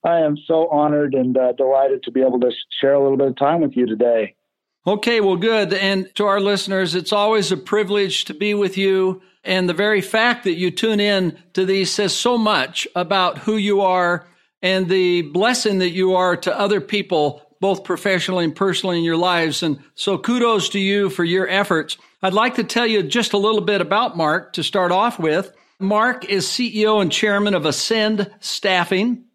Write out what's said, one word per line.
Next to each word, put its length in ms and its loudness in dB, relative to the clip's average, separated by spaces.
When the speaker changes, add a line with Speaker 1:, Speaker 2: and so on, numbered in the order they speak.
Speaker 1:
I 160 2
am 160 2
so 220 2
honored 460 0
and, 240 0
uh, 160 2
delighted 500 0
to 80 -10
be 80 -2
able 220 2
to 100 2
sh-, 300 -12
share 140 4
a 60 4
little 140 2
bit 120 2
of 100 -4
time 240 2
with 160 -2
you 80 2
today. 500 0
Speaker 2:
Okay, 360 0
well, 160 2
good. 360 0
And 420 -2
to 100 0
our 160 2
listeners, 540 -2
it's 180 -2
always 360 2
a 60 0
privilege 720 -2
to 80 -12
be 200 -2
with 240 -2
you. 440 0
And 240 0
the 40 -2
very 280 0
fact 420 0
that 120 0
you 140 -2
tune 300 0
in 380 0
to 120 0
these 260 0
says 200 0
so 260 0
much 560 0
about 440 0
who 180 -2
you 240 2
are 480 0
and 280 0
the 320 2
blessing 560 0
that 140 0
you 240 0
are 200 2
to 240 -4
other 220 0
people, 600 -2
both 240 -2
professionally 580 -2
and 120 -2
personally 420 -2
in 80 0
your 120 0
lives. 460 0
And 160 -2
so 220 -2
kudos 520 0
to 100 -4
you 300 2
for 140 -4
your 240 0
efforts. 500 0
I'd 120 0
like 220 0
to 100 -2
tell 200 0
you 160 2
just 300 -2
a 60 0
little 240 2
bit 180 0
about 380 0
Mark 360 -2
to 100 -6
start 280 0
off 260 0
with. 380 -2
Mark 460 0
is 200 -2
C 360 -2
E 40 4
O 140 4
and 100 2
chairman 440 0
of 120 0
Ascend 640 0
Staffing. 840 -2